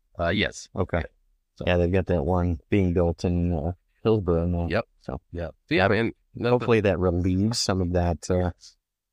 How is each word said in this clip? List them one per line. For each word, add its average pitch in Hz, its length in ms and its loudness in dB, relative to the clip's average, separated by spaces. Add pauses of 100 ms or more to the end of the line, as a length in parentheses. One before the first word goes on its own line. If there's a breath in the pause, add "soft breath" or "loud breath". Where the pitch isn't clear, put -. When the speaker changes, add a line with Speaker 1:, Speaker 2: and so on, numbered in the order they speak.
(160)
Speaker 1:
Uh, 85 120 -2
yes. 92 480 -2
Speaker 2:
Okay. 90 220 -2
Speaker 1:
Yeah. 80 60 -2 (520)
So - 100 -12
Speaker 2:
Yeah, 90 120 2
they've 87 120 2
got 92 160 0
that 82 180 0
one 87 360 0 (100)
being 95 240 2
built 85 300 0
in, 87 280 0
uh, 82 200 -4 (320)
Hillsborough 87 420 2
now. 85 240 -2
Speaker 1:
Yep. 101 140 -2 (160)
Speaker 2:
So - 200 -12 (120)
Speaker 1:
Yeah. 85 160 -8 (200)
So, 151 60 -2
yeah, 185 140 2
man. 107 240 0 (240)
Nothing 117 160 -2
Speaker 2:
hopefully 117 300 2
that 95 180 2
relieves 92 580 0
some 95 220 -2
of 87 140 -2
that, 87 360 0
uh, 90 200 2 (640)